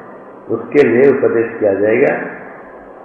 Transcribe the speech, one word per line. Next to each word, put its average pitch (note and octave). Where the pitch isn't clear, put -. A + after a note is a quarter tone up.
उसके C#3
लिए B2+
उपदेश A2+
किया G#2
जाएगा। A2